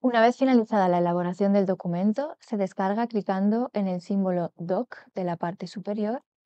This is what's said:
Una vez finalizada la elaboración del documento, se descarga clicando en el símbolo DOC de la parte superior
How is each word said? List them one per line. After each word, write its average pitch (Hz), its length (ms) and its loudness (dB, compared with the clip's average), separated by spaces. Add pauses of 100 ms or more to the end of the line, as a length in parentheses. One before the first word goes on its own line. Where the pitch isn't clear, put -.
Una 240 220 2
vez 240 160 4
finalizada 226 500 4
la 175 100 4
elaboración 175 540 0
del 196 140 4
documento, 190 760 -2
se - 160 -8
descarga 202 500 -2
clicando 208 680 -2
en 196 140 -2
el 180 120 -4
símbolo 180 560 -2
DOC 180 420 -6 (160)
de 190 100 -6
la 175 120 -4
parte 175 300 -8
superior 208 560 -6 (240)